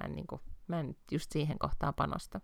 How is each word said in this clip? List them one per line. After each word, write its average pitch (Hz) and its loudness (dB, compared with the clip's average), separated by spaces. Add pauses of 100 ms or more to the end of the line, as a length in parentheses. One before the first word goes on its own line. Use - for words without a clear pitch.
en - -4
niinku, - -6 (260)
mä 170 0
en 139 -2 (160)
just - 0
siihen 151 2
kohtaan 147 4
panosta. - 0